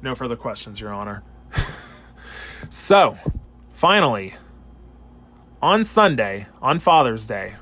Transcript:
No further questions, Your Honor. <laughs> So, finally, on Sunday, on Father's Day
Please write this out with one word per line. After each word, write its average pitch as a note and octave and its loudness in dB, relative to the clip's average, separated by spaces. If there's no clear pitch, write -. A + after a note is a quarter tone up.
No C3 -6
further A#2+ -6
questions, A2 -12
Your G#2 -10
Honor. G2+ -10
<laughs> - -4
So, - 4
finally, C#3 0
on G3+ 4
Sunday, A#2 2
on D3 0
Father's C3 4
Day G2+ -8